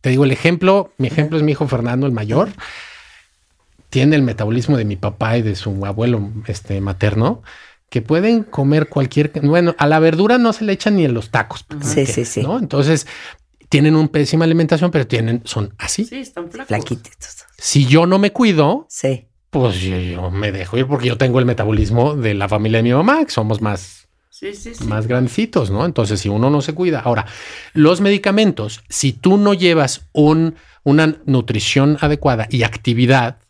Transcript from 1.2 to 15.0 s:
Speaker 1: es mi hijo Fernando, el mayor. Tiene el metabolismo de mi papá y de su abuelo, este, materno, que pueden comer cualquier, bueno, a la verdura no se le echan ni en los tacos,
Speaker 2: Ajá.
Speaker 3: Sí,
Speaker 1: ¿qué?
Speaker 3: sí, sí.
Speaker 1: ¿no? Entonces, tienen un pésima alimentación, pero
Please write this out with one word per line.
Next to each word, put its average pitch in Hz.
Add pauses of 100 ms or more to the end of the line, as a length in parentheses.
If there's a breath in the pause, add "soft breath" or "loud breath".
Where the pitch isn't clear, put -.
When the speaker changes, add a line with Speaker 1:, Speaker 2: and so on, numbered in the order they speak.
Speaker 1:
es 151
mi 151
hijo 143
Fernando, 123
el 131
mayor. 117 (1400 loud breath)
Tiene 139
el 143
metabolismo 117
de 113
mi 104
papá 110
y 117
de 107
su 98
abuelo, 107 (160)
este, 98
materno, 101 (460 loud breath)
que 113
pueden 196
comer 147
cualquier, 147 (120)
bueno, 170
a 147
la 156
verdura 165
no 233
se 220
le 202
echan 208
ni 170
en 123
los 110
tacos, -
Speaker 2:
Ajá. 147
Speaker 3:
Sí, 147
Speaker 1:
¿qué? -
Speaker 3:
sí, 120
sí. -
Speaker 1:
¿no? 175
Entonces, 147 (640 loud breath)
tienen 156
un 156
pésima 156
alimentación, 165
pero 139